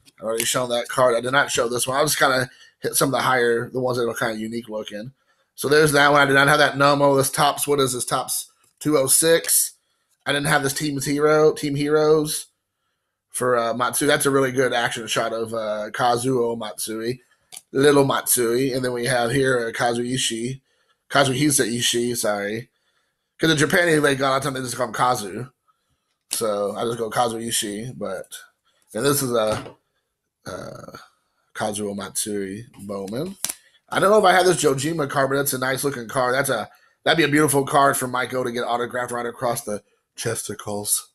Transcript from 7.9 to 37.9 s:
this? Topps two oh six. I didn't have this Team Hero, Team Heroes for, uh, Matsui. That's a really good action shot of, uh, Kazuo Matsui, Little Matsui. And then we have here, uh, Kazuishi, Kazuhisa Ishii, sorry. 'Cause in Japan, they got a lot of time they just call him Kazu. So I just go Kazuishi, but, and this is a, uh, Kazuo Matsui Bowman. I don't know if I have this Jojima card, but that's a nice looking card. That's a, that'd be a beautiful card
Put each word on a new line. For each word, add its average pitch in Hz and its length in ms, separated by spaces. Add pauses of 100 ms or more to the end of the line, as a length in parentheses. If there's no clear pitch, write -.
this? 120 120
Topps - 440 (300)
two 151 180
oh 135 100
six. - 680 (520)
I 143 60
didn't 143 160
have 147 160
this 135 100
Team 143 280
Hero, 151 520
Team 147 220
Heroes 151 720 (840)
for, 123 280
uh, 117 160
Matsui. 120 340
That's 147 180
a 143 60
really 135 220
good 123 200
action 120 340
shot 113 260
of, 113 200
uh, 107 380
Kazuo 120 680
Matsui, 113 640 (520)
Little 139 320
Matsui. 123 680
And 127 140
then 127 80
we 120 120
have 120 260
here, 131 360
uh, 113 100
Kazuishi, 123 840 (480)
Kazuhisa 139 600
Ishii, 120 460
sorry. 107 540 (680)
'Cause 160 140
in 156 60
Japan, 156 440
they 143 140
got 135 140
a - 20
lot 135 60
of 131 60
time 143 100
they 131 80
just 120 160
call 123 100
him 110 60
Kazu. 117 580 (800)
So 101 440
I 107 80
just 117 140
go 113 120
Kazuishi, 113 880
but, 98 400 (560)
and 113 120
this 139 180
is 123 80
a, 110 440 (680)
uh, - 520 (580)
Kazuo 104 400
Matsui 101 720 (160)
Bowman. 101 560 (520)
I 135 100
don't 190 120
know 214 80
if 180 60
I 180 80
have 180 120
this 170 160
Jojima 139 480
card, 135 200
but 139 80
that's 139 160
a 131 40
nice 131 280
looking 120 240
card. 123 260
That's 139 140
a, 110 200 (340)
that'd 160 140
be 160 60
a 143 60
beautiful 139 360
card 139 300